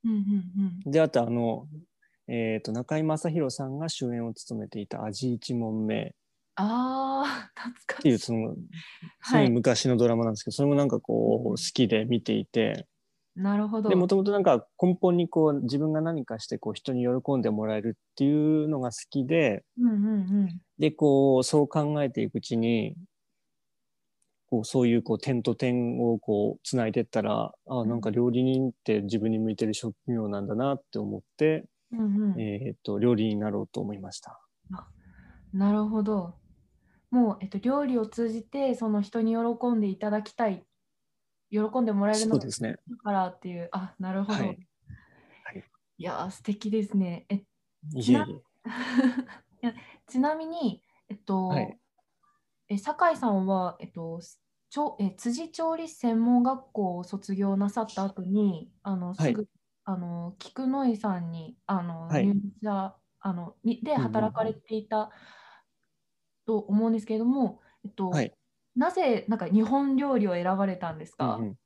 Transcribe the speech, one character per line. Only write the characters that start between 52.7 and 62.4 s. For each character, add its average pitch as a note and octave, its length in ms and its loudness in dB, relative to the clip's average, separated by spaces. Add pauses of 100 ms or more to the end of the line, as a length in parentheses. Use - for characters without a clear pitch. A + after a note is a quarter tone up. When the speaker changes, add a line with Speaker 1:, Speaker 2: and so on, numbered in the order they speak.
Speaker 1:
酒 D4+ 340 2
井 D4 40 -2
さ B3 120 -2
ん F#3+ 180 2
は、 F#3 320 0
え - 80 -14
っ - 60 -20
と、 E3 280 -10
す-、 - 200 -20 (300)
ち - 80 -8
ょ-、 D4 200 -4
え、 G3 140 0
辻 B3+ 400 -6
調 E4 240 -2
理 E4 100 -8
師 - 80 -16
専 A3+ 300 0
門 B3 180 6
学 C4 300 -2
校 F#3 240 -2
を F3+ 80 -8
卒 G3 320 -6
業 G3 200 0
な G3+ 140 0
さ A3 120 -4
っ G#3+ 120 -4
た F#3+ 100 -4
後 G3 180 -6
に、 F#3+ 500 0 (100)
あ G3 140 -4
の、 F3+ 180 -6
Speaker 2:
は D#3+ 140 2
い。 - 40 2
Speaker 1:
す - 0 -
ぐ、 G#3+ 140 -2 (380)
あ F#3+ 120 -4
の、 F3 420 -8
菊 - 280 -8
乃 C4 280 2
井 - 20 -2
さ G3+ 220 -2
ん E3+ 120 -6
に、 E3 260 -10 (100)
あ F#3+ 160 0
の、 E3+ 260 -8
Speaker 2:
は D3+ 100 2
い。 G3 80 4
Speaker 1:
入 G3+ 140 2 (240)